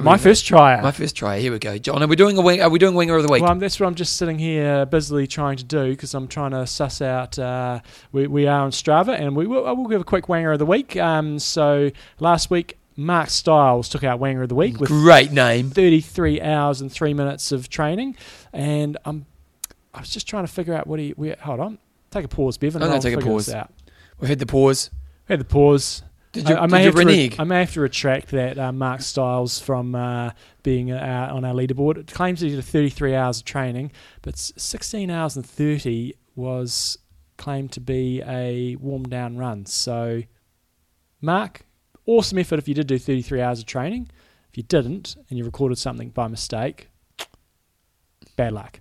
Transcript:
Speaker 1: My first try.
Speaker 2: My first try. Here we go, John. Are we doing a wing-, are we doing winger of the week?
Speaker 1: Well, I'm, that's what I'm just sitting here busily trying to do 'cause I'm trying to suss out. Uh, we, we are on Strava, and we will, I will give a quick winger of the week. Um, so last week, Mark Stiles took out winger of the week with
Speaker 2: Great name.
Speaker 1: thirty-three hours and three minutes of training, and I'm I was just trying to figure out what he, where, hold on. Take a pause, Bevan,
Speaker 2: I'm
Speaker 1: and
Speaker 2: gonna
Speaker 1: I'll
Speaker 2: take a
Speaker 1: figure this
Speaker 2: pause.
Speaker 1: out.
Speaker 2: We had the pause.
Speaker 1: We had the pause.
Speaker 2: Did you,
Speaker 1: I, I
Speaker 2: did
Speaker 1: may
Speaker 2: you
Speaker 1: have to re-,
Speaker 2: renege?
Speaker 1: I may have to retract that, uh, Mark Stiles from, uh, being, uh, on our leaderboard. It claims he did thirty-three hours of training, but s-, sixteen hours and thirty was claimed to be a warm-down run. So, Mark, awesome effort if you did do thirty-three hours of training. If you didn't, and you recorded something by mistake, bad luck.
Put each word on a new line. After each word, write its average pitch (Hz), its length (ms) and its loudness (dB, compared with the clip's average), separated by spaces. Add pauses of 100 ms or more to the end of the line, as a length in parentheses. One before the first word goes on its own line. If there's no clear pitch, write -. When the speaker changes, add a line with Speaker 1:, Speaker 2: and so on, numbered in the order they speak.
Speaker 1:
My 156 160 6
first 196 300 6
try. 139 340 8
Speaker 2:
My 135 100 0
first 151 240 -4
try. 101 240 -4
Here 123 140 -2
we 110 60 -4
go, 104 200 -6
John. 143 240 -2
Are 151 60 2
we 160 80 4
doing 202 220 8
a - 20 4
wing-, 180 220 4
are 170 80 6
we 165 80 6
doing 190 160 4
winger 170 220 4
of 156 60 4
the 147 100 2
week? 131 100 6
Speaker 1:
Well, 175 100 4
I'm, 180 60 -2
that's 190 200 -4
what 202 80 2
I'm 175 80 -2
just 170 220 -6
sitting 165 220 -4
here 147 480 0
busily 143 400 0
trying 139 320 -4
to 127 60 -14
do 135 320 -2
'cause 135 180 -10
I'm 131 140 -6
trying 139 240 -6
to 131 140 -4
suss - 360 -6
out. 127 360 -4
Uh, 123 420 -4 (300)
we, 139 160 0
we 143 200 2
are 143 180 4
on 139 60 -2
Strava, 165 480 2
and 143 180 -4
we 160 100 0
will, 262 200 -2
I 254 60 -2
will 254 140 -4
give 214 140 0
a 170 40 -6
quick - 240 -2
winger 165 240 0
of 147 60 0
the 147 80 -2
week. 220 300 0
Um, 156 420 0
so 143 520 2 (280)
last 165 320 2
week, 175 280 -2 (180)
Mark 160 340 0
Stiles 135 580 4
took 135 160 -8
out 123 140 0
winger 131 240 -2
of 127 80 -4
the 123 40 -4
week 135 260 2
with 139 100 0
Speaker 2:
Great 151 420 8
name. 127 380 2
Speaker 1:
thirty-three 160 720 2
hours 147 400 0
and 135 100 -12
three 151 220 -2
minutes 143 380 -4
of 131 180 -4
training, 190 460 -4 (360)
and 147 440 -4 (100)
I'm 151 180 -10 (680)
I - 60 -16
was - 100 -16
just - 180 -10
trying 196 180 -4
to - 60 -10
figure 170 220 -6
out 156 120 -4
what 156 140 -6
he, 147 100 -6
where, 151 320 -8
hold 131 180 -6
on. 208 180 -8 (320)
Take 190 140 -6
a 135 40 -10
pause, 131 300 -4
Bevan, 151 240 -4
Speaker 2:
I'm 165 80 2
Speaker 1:
and - 0 -
Speaker 2:
gonna 151 60 2
Speaker 1:
I'll 139 60 -2
Speaker 2:
take 123 120 0
a - 40 -2
Speaker 1:
figure 113 180 0
this 107 100 -2
Speaker 2:
pause. 117 80 -8
Speaker 1:
out. 107 180 -12 (480)
Speaker 2:
We 127 80 -4
had 143 100 0
the 131 80 -6
pause. 135 440 2 (380)
Speaker 1:
We - 60 -4
had 151 60 0
the 123 40 -6
pause. 143 580 2 (300)
Speaker 2:
Did 151 160 -4
you, 160 60 6
Speaker 1:
I, - 40 2
I 170 80 2
Speaker 2:
did 170 40 2
Speaker 1:
may 180 100 6
Speaker 2:
you 190 60 8
Speaker 1:
have 190 80 6
to - 40 4
re-, 175 60 8
Speaker 2:
renege? 147 360 4
Speaker 1:
I 156 40 -2
may 180 160 2
have 180 120 0
to 160 80 -4
retract 135 500 -2
that, 131 280 -2
uh, 131 140 -4
Mark 131 280 -4
Stiles 123 580 -2
from, 123 380 -4
uh, 123 340 -6 (320)
being, 127 300 0
uh, 131 400 -4
on 131 120 -6
our 123 100 -4
leaderboard. 131 440 0
It - 140 -16
claims 180 280 -2
he 165 100 -2
did 139 140 -4
thirty-three 143 520 0
hours 127 220 -2
of - 80 -14
training, 131 440 -6 (320)
but - 120 -10
s-, - 220 -12
sixteen - 540 -8
hours 160 240 -4
and 135 100 -10
thirty 135 720 -4 (220)
was 127 600 -6 (380)
claimed 139 360 -8
to - 80 -12
be 127 460 -4
a 123 500 -6
warm-down 127 600 -8
run. 110 280 -8
So, 117 560 -4 (960)
Mark, 185 420 -4 (440)
awesome 220 320 2
effort 165 220 -2
if 139 80 -8
you 147 60 -2
did 147 120 -2
do 135 120 0
thirty-three 131 420 -4
hours 123 180 -4
of 113 80 -16
training. 202 420 -8 (420)
If - 60 -20
you 123 60 -8
didn't, 147 540 -2 (120)
and 127 100 -8
you 120 60 -6
recorded 123 340 -4
something 120 320 -10
by 117 180 -4
mistake, 113 600 -8 (1500)
bad 117 160 -2
luck. - 280 -14